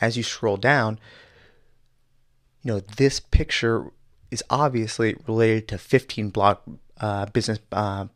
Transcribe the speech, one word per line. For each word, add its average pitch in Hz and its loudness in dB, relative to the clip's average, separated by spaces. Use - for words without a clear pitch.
as 113 0
you 113 -4
scroll 101 -2
down, 113 2
you 127 -4
know, 101 -2
this 135 0
picture - 0
is - -8
obviously 120 0
related 110 2
to 98 -8
fifteen - -2
blog, 101 4
uh, 101 -2
business, 107 -2
uh, 98 -2